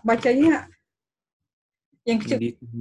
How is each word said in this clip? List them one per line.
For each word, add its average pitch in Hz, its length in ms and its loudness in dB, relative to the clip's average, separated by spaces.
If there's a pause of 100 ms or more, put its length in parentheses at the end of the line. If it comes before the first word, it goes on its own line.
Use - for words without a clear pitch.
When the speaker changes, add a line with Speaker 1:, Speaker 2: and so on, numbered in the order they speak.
Speaker 1:
bacanya 254 640 2 (1400)
yang 226 80 2
kecil. 214 240 -2
Speaker 2:
Gitu, 117 220 -6 (180)